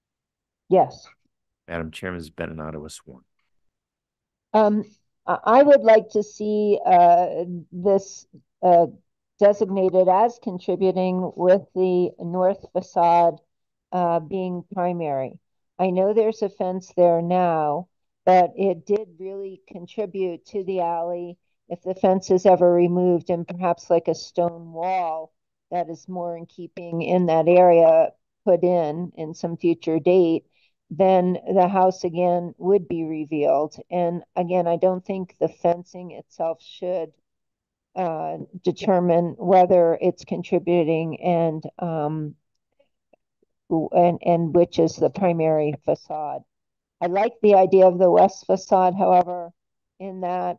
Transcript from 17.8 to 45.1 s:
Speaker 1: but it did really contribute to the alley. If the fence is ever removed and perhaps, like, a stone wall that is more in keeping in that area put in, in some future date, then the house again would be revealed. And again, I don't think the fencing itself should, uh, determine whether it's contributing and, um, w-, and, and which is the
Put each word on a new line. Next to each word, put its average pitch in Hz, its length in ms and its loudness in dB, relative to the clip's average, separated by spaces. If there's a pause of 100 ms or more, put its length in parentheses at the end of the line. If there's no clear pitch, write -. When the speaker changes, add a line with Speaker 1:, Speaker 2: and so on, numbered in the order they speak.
Speaker 1:
but 180 320 4
it 185 280 -4
did 208 240 -4 (100)
really 190 500 -14
contribute 180 800 -10
to 196 180 -10
the 185 160 -4
alley. 175 580 -6 (300)
If 175 140 -14
the 185 120 -8
fence 190 360 0
is 185 160 2
ever 175 260 6
removed 175 580 0
and 170 160 -4
perhaps, 175 440 -6
like, 185 180 0
a 160 60 -2
stone 170 580 -6
wall 165 600 -6 (380)
that 170 180 -6
is 165 200 -16
more 175 280 -8
in 165 100 -16
keeping 170 560 -10
in 180 240 0
that 160 220 2
area 170 600 6 (360)
put 180 200 2
in, 170 500 -2
in 160 200 -12
some 170 220 -8
future 165 420 -2
date, 170 480 2 (440)
then 180 480 2 (160)
the 180 140 4
house 190 340 0
again 175 560 -2
would 190 300 0
be 165 160 -6
revealed. 151 720 -4 (140)
And 175 320 -4 (120)
again, 180 320 -2
I 170 100 -2
don't 185 280 -2
think 190 340 -10
the 165 100 -2
fencing 175 600 -6
itself - 520 -10
should, 180 500 -10 (840)
uh, 160 440 -8 (240)
determine 175 760 0
whether 175 640 4
it's - 240 -4
contributing 170 960 -2
and, 165 420 -2 (160)
um, 156 560 -6 (1300)
w-, 165 240 -2
and, 175 320 2
and 165 300 0
which 175 240 2
is 165 180 0
the 147 140 0